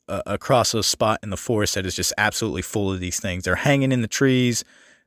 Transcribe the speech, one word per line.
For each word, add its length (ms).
uh, 160
across 480
a 100
spot 400
in 60
the 80
forest 380
that 100
is 100
just 220
absolutely 440
full 300
of 80
these 200
things. 240
They're 120
hanging 360
in 100
the 60
trees. 560